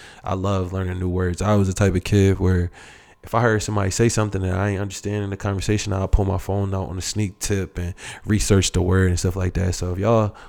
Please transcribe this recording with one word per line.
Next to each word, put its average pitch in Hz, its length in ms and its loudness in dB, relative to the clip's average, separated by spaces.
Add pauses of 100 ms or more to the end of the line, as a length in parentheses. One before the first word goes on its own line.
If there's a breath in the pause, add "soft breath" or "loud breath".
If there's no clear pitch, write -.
(240 loud breath)
I 95 120 -4
loved 95 380 -2
learning 90 260 -4
new 92 100 -2
words. 90 320 -2
I 104 140 2
was 98 120 4
the 95 60 -2
type 95 220 2
of 90 80 0
kid 98 360 4
where 90 300 2 (540 loud breath)
if - 120 -8
I 117 60 2
heard 110 200 2
somebody 101 300 0
say 117 180 2
something 104 320 0
that 92 160 0
I 98 120 0
ain't 98 120 -2
understand 101 420 -6
in 98 60 -6
the 98 80 -6
conversation, 101 560 -2
I'll 95 140 -2
pull 101 180 4
my 92 140 0
phone 98 340 -2
out 95 160 -4
on 92 80 -8
a 92 40 -6
sneak 104 360 -4
tip 95 400 -4
and 87 160 -6 (320 loud breath)
research 98 460 4
the 90 100 0
word 92 280 4
and 87 100 0
stuff 90 160 -2
like 92 180 -2
that. 90 220 0
So 90 180 -4
if 90 60 -6
y'all 107 360 2 (140 loud breath)